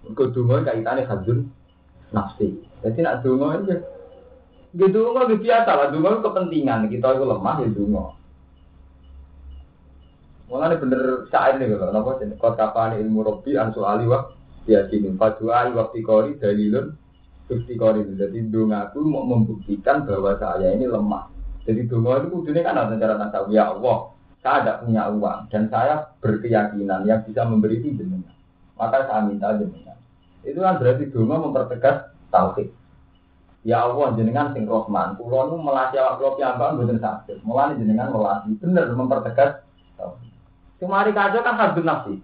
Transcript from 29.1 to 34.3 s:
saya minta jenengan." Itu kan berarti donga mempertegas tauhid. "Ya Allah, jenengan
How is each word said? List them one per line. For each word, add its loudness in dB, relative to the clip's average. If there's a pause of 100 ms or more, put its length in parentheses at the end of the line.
saya 0
minta -2
jenengan." -6 (480)
Itu -4
kan 4
berarti 2
donga 0
mempertegas 0 (160)
tauhid. 0 (960)
"Ya 4
Allah, 0
jenengan 0